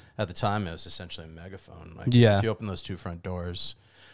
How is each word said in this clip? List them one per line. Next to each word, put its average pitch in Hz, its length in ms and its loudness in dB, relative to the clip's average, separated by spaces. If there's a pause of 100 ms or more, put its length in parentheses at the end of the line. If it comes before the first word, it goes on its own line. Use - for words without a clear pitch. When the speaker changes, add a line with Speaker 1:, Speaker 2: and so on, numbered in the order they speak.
(180)
Speaker 1:
at 107 100 -2
the 87 60 -12
time 104 340 0
it 82 40 -4
was 82 160 -8
essentially 85 400 -10
a - 20 -16
megaphone. 82 680 -16
Like, - 160 -4
Speaker 2:
Yeah. 117 260 10
Speaker 1:
if 117 60 4
you 113 60 0
open 110 160 -4
those 95 160 -4
two 98 160 -8
front 85 240 -10
doors, 90 540 -6 (380)